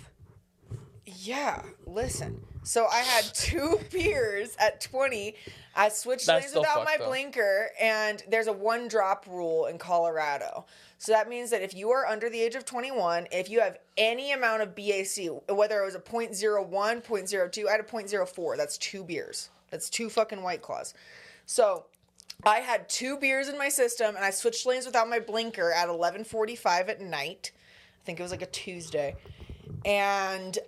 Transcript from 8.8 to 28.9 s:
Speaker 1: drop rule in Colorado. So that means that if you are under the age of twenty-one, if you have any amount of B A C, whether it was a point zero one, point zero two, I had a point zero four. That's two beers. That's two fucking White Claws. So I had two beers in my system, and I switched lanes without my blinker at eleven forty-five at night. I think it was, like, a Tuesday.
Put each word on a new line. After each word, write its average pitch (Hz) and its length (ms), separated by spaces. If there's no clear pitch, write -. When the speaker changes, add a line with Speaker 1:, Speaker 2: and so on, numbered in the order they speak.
Speaker 1:
drop 202 420
rule 165 380
in 165 100
Colorado. 160 880
So - 160
that 220 160
means 240 220
that 214 100
if 190 120
you 196 180
are 262 140
under 220 240
the 226 120
age 233 140
of 254 100
twenty-one, 214 680
if 180 180
you 226 120
have 190 160
any 233 360
amount 226 280
of 202 140
B 202 180
A 190 100
C, 190 240
whether 202 540
it 196 40
was 190 100
a 180 40
point 226 360
zero 208 280
one, 202 380
point 196 280
zero 185 180
two, 208 200
I 190 40
had 220 80
a 214 60
point 214 240
zero 196 160
four. 160 320
That's 143 200
two - 260
beers. - 460
That's 160 180
two 226 200
fucking 214 340
White 180 180
Claws. - 320
So - 400
I 214 140
had 247 300
two 262 280
beers 269 300
in 285 100
my 277 120
system, 240 460
and 196 100
I 196 60
switched 226 340
lanes 254 200
without 233 240
my 233 100
blinker 220 520
at 175 160
eleven 175 360
forty-five 214 640
at 202 120
night. 165 500
I - 40
think 170 140
it 175 40
was, 180 80
like, 185 100
a 185 60
Tuesday. 160 680